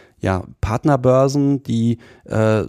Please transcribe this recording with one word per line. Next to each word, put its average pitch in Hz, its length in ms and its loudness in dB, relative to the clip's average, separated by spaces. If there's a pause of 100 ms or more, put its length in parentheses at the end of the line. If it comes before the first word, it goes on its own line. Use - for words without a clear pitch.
(200)
ja, 95 240 -4 (160)
Partnerbörsen, 135 1040 0
die, 117 340 -2 (260)
äh, 110 440 0